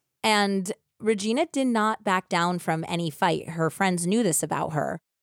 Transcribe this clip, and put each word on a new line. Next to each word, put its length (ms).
And 480
Regina 500
did 160
not 380
back 240
down 320
from 260
any 240
fight. 400
Her 180
friends 380
knew 160
this 220
about 280
her. 280